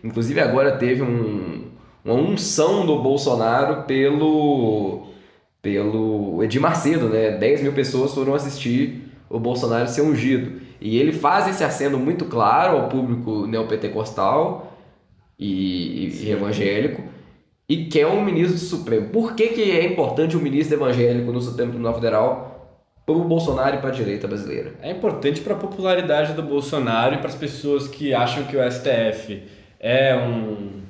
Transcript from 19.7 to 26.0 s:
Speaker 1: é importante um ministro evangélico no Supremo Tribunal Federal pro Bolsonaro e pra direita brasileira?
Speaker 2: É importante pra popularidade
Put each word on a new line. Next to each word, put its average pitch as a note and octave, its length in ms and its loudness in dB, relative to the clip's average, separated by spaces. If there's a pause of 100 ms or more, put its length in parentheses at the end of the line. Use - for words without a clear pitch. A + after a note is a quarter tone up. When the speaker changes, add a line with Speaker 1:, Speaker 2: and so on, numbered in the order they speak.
Speaker 1:
é E3 140 2
importante D#3+ 500 0
um D#3 60 2
ministro D3 340 2
evangélico A#2+ 560 2
no B2 80 -2
Supremo A#2+ 320 -4
Tribunal A#2 240 -2
Federal A2+ 560 0 (540)
pro E3 180 2
Bolsonaro C#3+ 520 2
e C#3+ 40 -4
pra C3+ 120 -4
direita G#2 360 -4
brasileira? - 540 -6
Speaker 2:
É C#3+ 80 -10
importante E3+ 520 -2
pra - 120 -2
popularidade E3+ 800 0